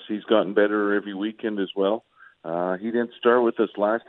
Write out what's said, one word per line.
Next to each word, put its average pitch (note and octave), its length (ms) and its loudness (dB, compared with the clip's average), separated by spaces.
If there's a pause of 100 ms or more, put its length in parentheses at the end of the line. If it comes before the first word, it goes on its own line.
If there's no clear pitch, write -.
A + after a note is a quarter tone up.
He's G#2+ 160 -6
gotten G2+ 320 2
better G#2 400 2
every G2+ 180 -4
weekend G#2+ 460 -6
as F#2+ 160 -4
well. G2 300 -2 (400)
Uh, F2 320 -4
he G2+ 80 -10
didn't A#2 320 -4
start B2 260 4
with A#2 160 0
us G#2 160 0
last G#2 340 0